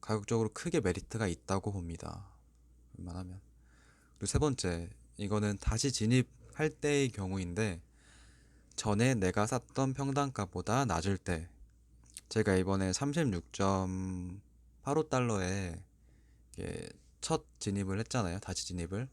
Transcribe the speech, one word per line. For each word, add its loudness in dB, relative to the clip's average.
가격적으로 0
크게 0
메리트가 0
있다고 -2
봅니다. -8
웬만하면. -10
그리고 -4
세 0
번째, 0
이거는 0
다시 2
진입할 2
때의 2
경우인데 -2
전에 4
내가 4
샀던 -2
평단가보다 0
낮을 2
때, -4
제가 4
이번에 2
삼십육점팔오 -2
달러에 0
이게 -8
첫 -2
진입을 0
했잖아요. -2
다시 -6
진입을. -6